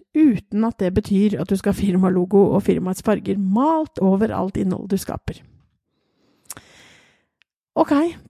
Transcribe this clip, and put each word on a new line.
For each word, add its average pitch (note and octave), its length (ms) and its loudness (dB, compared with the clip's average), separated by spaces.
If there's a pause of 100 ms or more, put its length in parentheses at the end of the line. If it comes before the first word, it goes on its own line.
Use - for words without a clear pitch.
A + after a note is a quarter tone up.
(180)
uten A3 480 2
at A#3 160 -6
det F3+ 140 0
betyr G#3 420 2
at F3+ 100 -4
du G3 80 0
skal G3 160 0
ha - 60 -6
firmalogo F#3 720 2
og F#3+ 160 0
firmaets F3+ 400 -2
farger G3 320 -2
malt C4+ 640 0
over G3 320 2
alt F#3+ 240 -4
innhold F#3+ 320 -4
du G3 80 0
skaper. - 400 -8 (2500)
Ok, D#4 140 -2 (380)